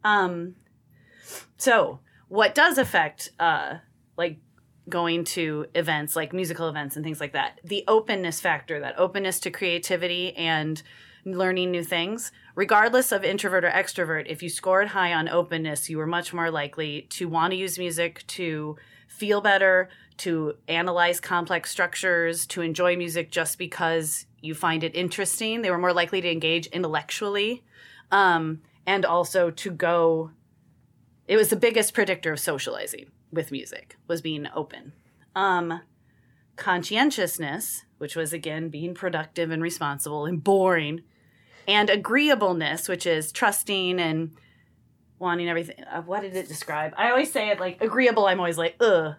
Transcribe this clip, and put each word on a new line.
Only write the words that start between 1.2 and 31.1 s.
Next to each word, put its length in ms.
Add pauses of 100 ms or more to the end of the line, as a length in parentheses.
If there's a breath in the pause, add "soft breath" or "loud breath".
so 420 (300 soft breath)
what 260
does 240
affect, 520 (100)
uh, 380 (380)
like, 220 (500)
going 340
to 420 (120)
events, 400
like 160
musical 360
events 280
and 80
things 160
like 140
that? 280
The 240
openness 540
factor, 400
that 180
openness 420
to 100
creativity 880
and 460 (420 loud breath)
learning 460
new 140
things. 480 (240 loud breath)
Regardless 560
of 100
introvert 420
or 60
extrovert, 560
if 160
you 60
scored 400
high 260
on 140
openness, 600
you 100
were 80
much 280
more 160
likely 600
to 180
want 240
to 40
use 220
music 480
to 500 (300 loud breath)
feel 340
better, 480 (280 loud breath)
to 380 (120)
analyze 540
complex 500
structures, 760
to 140
enjoy 360
music 340
just 280
because 680 (140)
you 120
find 300
it 140
interesting. 680
They 80
were 80
more 140
likely 300
to 80
engage 360
intellectually, 960 (480 loud breath)
um, 520 (220 soft breath)
and 220
also 460
to 180
go, 640 (960)